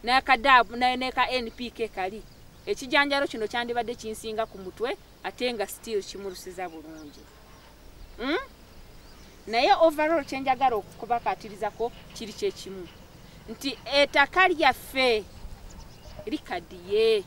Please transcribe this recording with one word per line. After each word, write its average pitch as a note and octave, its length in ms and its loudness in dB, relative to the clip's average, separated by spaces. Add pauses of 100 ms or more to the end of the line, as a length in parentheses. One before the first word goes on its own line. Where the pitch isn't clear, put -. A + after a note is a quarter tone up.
N'aka C4 340 4
dab, A#3 340 8
ne, B3 240 0
ne B3+ 160 -4
ka B3+ 200 2
N B3 180 -2
P A#3+ 220 -10
K A3+ 160 -6
kali. F#3+ 340 -6 (460)
Ekijanjalo C#4 600 2
kino A3 200 -6
kyandibadde A#3+ 480 -2
kinsinga A3 500 -6
ku G3+ 120 -18
mutwe, G3+ 400 -6 (260)
ate B3 300 -4
nga G3+ 140 -2
still G#3 360 -6
kimulusiza F#3 640 -10
bulungi. D#3 560 -16 (960)
Hmm? C#4 160 0 (1120)
Naye B3+ 340 4
overall D#4 440 4
kye C4+ 140 -6
njagala C4 360 2
okubakatirizako G#3+ 1160 -4 (220)
kiri A3 200 -12
kye G3+ 180 -2
kimu. F#3+ 360 -12 (640)
Nti C4 280 -6 (160)
ettaka C#4+ 540 6
lyaffe C4 760 2 (1000)
likaddiye. G3+ 1000 0